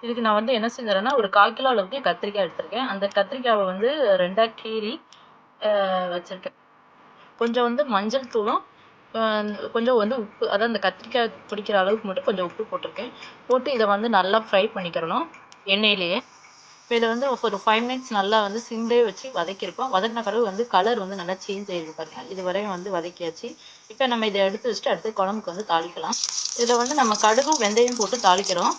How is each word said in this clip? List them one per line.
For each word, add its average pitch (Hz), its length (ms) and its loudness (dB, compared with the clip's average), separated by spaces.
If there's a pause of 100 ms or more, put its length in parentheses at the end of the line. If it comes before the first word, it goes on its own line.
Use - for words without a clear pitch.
இதுக்கு 233 200 -4
நான் 220 120 2
வந்து 220 200 2
என்ன 226 240 0
செஞ்சுறேன்னா, 220 380 0
ஒரு 208 140 2
கால் 208 240 6
கிலோ 262 160 0
அளவுக்கு 214 400 0
கத்திரிக்காய் 202 400 -2
எடுத்திருக்கேன். 247 380 -6
அந்த 202 280 -4
கத்திரிக்காவை 214 500 2
வந்து 208 520 2
ரெண்டா 190 380 2
கீறி, 220 460 -6 (640)
ஆ, 214 40 0 (380)
வச்சிருக்கேன். 180 480 -8 (840)
கொஞ்சம் 233 260 2
வந்து 240 220 2
மஞ்சள் 226 420 -2
தூளும், 233 360 -2 (520)
ஆ, 220 260 0 (320)
கொஞ்சம் 233 240 4
வந்து 220 220 2
உப்பு, 214 320 -4
அதாவது 202 140 2
அந்த 226 140 -2
கத்திரிக்காய் 226 520 -2 (180)
பிடிக்கிற 208 240 -6
அளவுக்கு 202 320 2
மட்டும் 185 180 -4
கொஞ்சம் 185 220 0
உப்பு 175 180 -8
போட்டிருக்கேன். 196 480 -8 (360)
போட்டு 254 260 2
இதை 220 120 4
வந்து 202 240 2
நல்லா 196 300 4
ஃப்ரை 208 360 2
பண்ணிக்கிறணும் 180 520 -2 (380)
எண்ணெயிலேயே. 202 580 2 (600)
இப்ப 240 120 -2
இதை 226 140 4
வந்து 247 320 0
ஒரு 202 240 0
ஃபைவ் 226 240 4
மினிட்ஸ் 254 220 -6
நல்லா 214 300 2
வந்து 208 280 -4
சிம்லேயே 233 340 2
வச்சு 220 260 -4
வதக்கியிருக்கோம். 196 640 -6
வதக்கின 220 300 0
பிறகு 214 200 0
வந்து 208 240 -2
கலர் 214 320 2
வந்து 190 160 -8
நல்லா 180 180 -6
சேஞ்ச் 196 360 -8
ஆயிருக்கு 160 280 -6
பாருங்க. 160 320 -12
இது 190 140 -8
வரையும் 196 260 -2
வந்து 185 220 -6
வதக்கியாச்சு. 175 640 -6 (320)
இப்ப 262 200 -2
நம்ம 226 180 0
இதை 196 160 0
எடுத்து 202 300 0
வச்சுட்டு - 160 -4
அடுத்து 220 280 -2
குழம்புக்கு 196 300 -2
வந்து 185 220 -8
தாளிக்கலாம். 165 500 -2 (400)
இதுல 240 200 4
வந்து 247 180 0
நம்ம 233 260 4
கடுகும் 254 380 4
வெந்தயம் 233 380 2
போட்டு 226 200 -2
தாளிக்கிறோம். 190 600 2